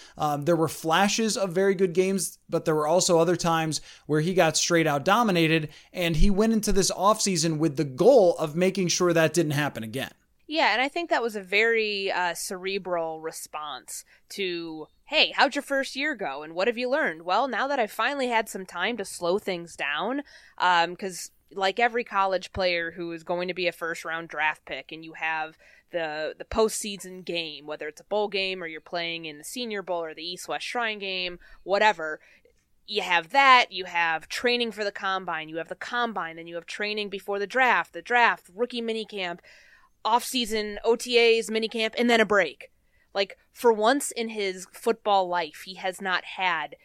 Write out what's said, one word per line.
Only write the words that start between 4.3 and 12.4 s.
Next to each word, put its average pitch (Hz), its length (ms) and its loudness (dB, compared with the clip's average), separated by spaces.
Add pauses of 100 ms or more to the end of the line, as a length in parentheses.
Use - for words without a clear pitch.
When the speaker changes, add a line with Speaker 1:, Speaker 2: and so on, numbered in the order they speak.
Speaker 1:
got 165 240 4
straight 165 300 2
out 143 180 0
dominated, 165 640 4 (240)
and 170 240 -2
he 202 140 8
went 220 240 4
into 214 180 0
this 190 180 2
offseason 175 680 2
with 151 180 0
the 160 80 0
goal 175 540 6
of 156 180 -4
making 185 320 0
sure 175 240 2
that 160 220 4
didn't 151 180 2
happen 139 300 -2
again. 110 300 -8 (340)
Speaker 2:
Yeah, 294 260 2
and 226 80 0
I 269 80 0
think - 220 -6
that 294 120 0
was 220 140 -4
a 196 60 -8
very, 208 680 0
uh, 175 220 0
cerebral 180 880 -4